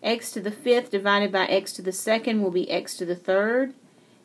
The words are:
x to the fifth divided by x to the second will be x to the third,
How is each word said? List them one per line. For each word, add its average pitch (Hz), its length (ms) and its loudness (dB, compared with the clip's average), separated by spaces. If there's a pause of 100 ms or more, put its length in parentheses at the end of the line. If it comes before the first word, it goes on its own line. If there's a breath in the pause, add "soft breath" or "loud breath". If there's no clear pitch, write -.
x 226 300 -2
to 220 100 -8
the 202 120 -4
fifth 247 400 0
divided 202 400 2
by 190 140 2
x 196 260 0
to - 100 -12
the 185 100 -4
second 220 500 0
will 185 100 0
be 180 180 0
x - 280 -4
to 185 60 -4
the 175 120 -2
third, 226 580 0 (500 soft breath)